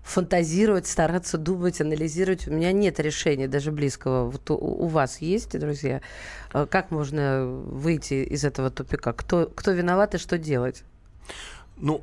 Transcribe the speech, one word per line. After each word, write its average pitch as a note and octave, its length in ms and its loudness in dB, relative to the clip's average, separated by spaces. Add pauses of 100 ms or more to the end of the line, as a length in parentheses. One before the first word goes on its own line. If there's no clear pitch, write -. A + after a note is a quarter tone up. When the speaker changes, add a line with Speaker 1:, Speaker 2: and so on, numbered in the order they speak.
Speaker 1:
фантазировать, F3+ 840 2
стараться E3+ 500 0
думать, F3 420 0
анализировать, D#3+ 680 0
у D3 40 -2
меня E3+ 200 2
нет G3 260 4
решения D3 480 2
даже C#3+ 240 0
близкого. C3 600 0
Вот C#3 200 -10
у, D3+ 60 4
у - 320 -2
вас D#3 320 0
есть, F3+ 360 -2
друзья? C#3+ 440 -2 (520)
Э, C#3 160 2
как F#3 220 0
можно C#3+ 560 0
выйти C#3 680 -2 (100)
из C#3+ 200 -2
этого C3 260 0
тупика? B2+ 420 -4
Кто, - 420 2
кто - 160 2
виноват F3+ 460 4
и - 20 -2
что - 200 -2
делать? C3 440 -2 (1000)
Speaker 2:
Ну, D3+ 200 0